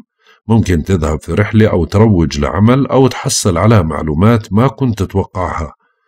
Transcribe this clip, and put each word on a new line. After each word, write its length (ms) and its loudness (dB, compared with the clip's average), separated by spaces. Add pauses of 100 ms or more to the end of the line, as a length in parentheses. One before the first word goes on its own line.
(480)
ممكن 360 0
تذهب 380 -2
في 120 -8
رحلة 340 2
أو 180 0
تروج 540 2
لعمل 480 2
أو 200 2
تحصل 500 -2
على 260 4
معلومات 720 -2
ما 140 2
كنت 360 -4
تتوقعها. 680 -6 (340)